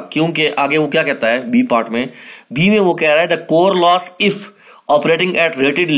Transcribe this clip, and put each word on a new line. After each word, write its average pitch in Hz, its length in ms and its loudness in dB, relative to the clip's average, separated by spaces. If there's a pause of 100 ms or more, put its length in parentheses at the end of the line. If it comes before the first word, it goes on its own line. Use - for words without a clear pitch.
(120)
क्योंकि 160 340 0 (120)
आगे 143 200 0
वो 151 100 0
क्या 156 140 0
कहता 131 260 -2
है 120 220 -2
बी 123 120 4
पार्ट 117 260 -2
में, 117 180 -4 (460)
बी 165 180 2
में 214 100 2
वो 180 140 2
कह 156 200 0
रहा 160 80 4
है 175 60 -2
the 165 120 -2 (120)
core 185 260 4
loss 175 320 2 (120)
if - 200 0 (480)
operating 160 480 0
at 160 240 0
rated 151 360 0